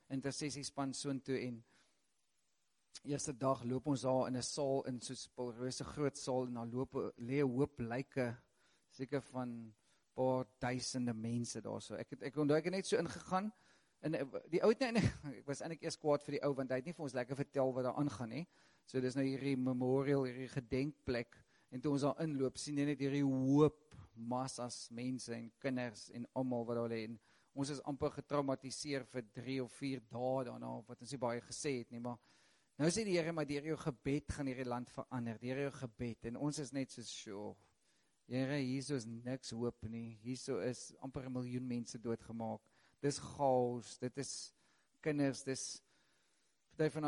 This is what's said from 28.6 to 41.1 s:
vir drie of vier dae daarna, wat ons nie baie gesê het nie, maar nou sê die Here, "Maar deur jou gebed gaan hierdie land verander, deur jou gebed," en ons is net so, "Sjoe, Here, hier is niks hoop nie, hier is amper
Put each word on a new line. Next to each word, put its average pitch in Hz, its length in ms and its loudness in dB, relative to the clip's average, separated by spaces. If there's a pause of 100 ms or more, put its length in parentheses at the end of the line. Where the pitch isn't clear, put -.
vir 123 220 -4
drie 131 280 -2
of 120 160 -6
vier 135 320 -4
dae 127 400 0
daarna, 120 260 -6 (100)
wat - 160 -14
ons 120 120 -10
nie 123 80 -4
baie 120 240 0
gesê 139 340 -2
het 120 140 -10
nie, 120 80 -8
maar 120 160 -4 (640)
nou 151 120 8
sê 220 120 0
die 190 120 4
Here, 165 160 2
"Maar 156 140 0
deur 143 260 -2
jou 151 40 0
gebed 143 560 -2
gaan 143 140 -2
hierdie 127 220 -2
land 123 220 -2
verander, 117 480 -4
deur 123 280 -2
jou 139 40 0
gebed," 123 560 -6
en 117 100 -4
ons 143 220 0
is 127 140 -6
net 135 180 -2
so, 123 120 -12
"Sjoe, 104 540 -8 (720)
Here, 131 300 0
hier 131 220 0
is 131 280 -2
niks 120 440 -6
hoop 117 340 -2
nie, 113 380 -8
hier 123 400 -2
is 120 380 -4
amper 135 260 -6